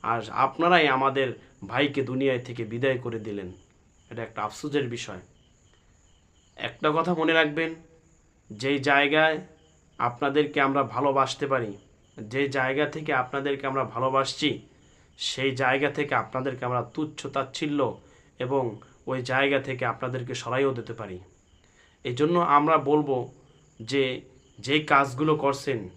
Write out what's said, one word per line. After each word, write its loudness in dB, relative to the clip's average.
আর 4
আপনারাই 4
আমাদের 2
ভাইকে 0
দুনিয়া 0
থেকে -8
বিদায় 0
করে -4
দিলেন, -8
এটা -10
একটা -10
আফসোসের -2
বিষয়। -12
একটা -4
কথা 0
মনে 2
রাখবেন, 2
যেই -2
জায়গায় 4
আপনাদেরকে 0
আমরা 2
ভালোবাসতে 0
পারি, -2
যে -4
জায়গা 0
থেকে -6
আপনাদেরকে -2
আমরা -2
ভালোবাসছি, -2
সেই -2
জায়গা 2
থেকে -2
আপনাদেরকে -4
আমরা -2
তুচ্ছ -6
তাচ্ছিল্য -4
এবং -2
ওই -4
জায়গা 2
থেকে -6
আপনাদেরকে -4
সরাইও 0
দিতে -8
পারি। -12
এই -4
জন্য 4
আমরা 6
বলবো 2
যে 0
যেই 0
কাজগুলো 2
করছেন -2